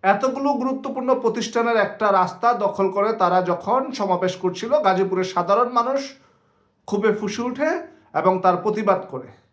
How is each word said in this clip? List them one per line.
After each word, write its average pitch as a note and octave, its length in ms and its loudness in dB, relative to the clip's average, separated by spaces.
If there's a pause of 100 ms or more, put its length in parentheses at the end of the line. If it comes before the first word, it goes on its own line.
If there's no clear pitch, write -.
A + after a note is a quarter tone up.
এতগুলো C4+ 520 2
গুরুত্বপূর্ণ B3+ 640 -2
প্রতিষ্ঠানের A#3 580 0
একটা G3+ 340 0
রাস্তা F#3+ 420 2
দখল G3 380 0
করে G3+ 220 0
তারা F#3 280 2
যখন G3 500 -2
সমাবেশ F#3 440 -2
করছিল, G3+ 480 -2
গাজীপুরের F#3 400 0
সাধারণ G3+ 460 0
মানুষ B3+ 440 -2 (720)
ক্ষোভে G3+ 300 0
ফুঁসে G#3+ 260 -6
ওঠে C4+ 280 -2 (440)
এবং F#3 280 2
তার F3+ 160 4
প্রতিবাদ G#3 520 0
করে। - 180 -10 (260)